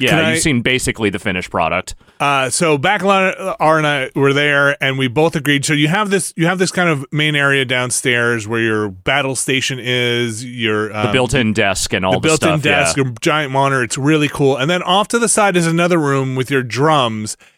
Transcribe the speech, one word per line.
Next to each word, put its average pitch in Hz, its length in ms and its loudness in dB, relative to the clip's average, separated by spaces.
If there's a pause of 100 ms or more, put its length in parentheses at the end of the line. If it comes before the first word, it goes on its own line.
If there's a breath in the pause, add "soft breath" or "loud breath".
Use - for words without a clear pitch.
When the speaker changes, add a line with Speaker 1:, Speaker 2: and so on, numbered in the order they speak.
Speaker 1:
yeah, 120 100 2
Speaker 2:
Can 131 140 4
I 160 80 0
Speaker 1:
you've 165 80 0
seen 143 200 2
basically 123 480 -2
the 95 100 -6
finished 92 300 -4
product. 87 440 -2 (280 soft breath)
Speaker 2:
Uh, 139 280 0
so 156 280 0
Bacalar 190 800 0
and 156 280 2
I 143 280 -2
were 139 160 4
there, 143 500 2
and 135 160 -2
we 131 120 0
both 156 260 0
agreed. 143 300 0
So 156 80 0
you 147 160 2
have 202 200 0
this, 190 280 -2
you 160 80 2
have 185 120 0
this 180 140 0
kind 180 160 0
of 143 240 -2
main 151 240 0
area 139 300 2
downstairs 120 840 -2
where 113 140 -2
your 107 280 0
battle 135 460 -2
station 135 460 -2
is, 120 640 -2
your, 110 440 -2
Speaker 1:
The 107 180 -4
Speaker 2:
um, 104 40 0
Speaker 1:
built-in 123 400 2
desk 98 400 0
and 92 140 -2
all 92 80 2
Speaker 2:
the 95 60 0
Speaker 1:
the 131 100 0
Speaker 2:
built-in 156 320 2
Speaker 1:
stuff, 131 40 -6
yeah. 143 140 0
Speaker 2:
desk, 165 180 0
a 131 220 -2
giant 151 320 -2
monitor. 135 320 2
It's 113 140 -6
really 151 320 2
cool. 139 260 2
And 131 140 -2
then 180 140 0
off 190 260 2
to 233 100 0
the 233 100 2
side 202 280 2
is 170 100 2
another 170 320 2
room 135 380 0
with 131 120 -4
your 135 140 0
drums, 120 720 0 (220 soft breath)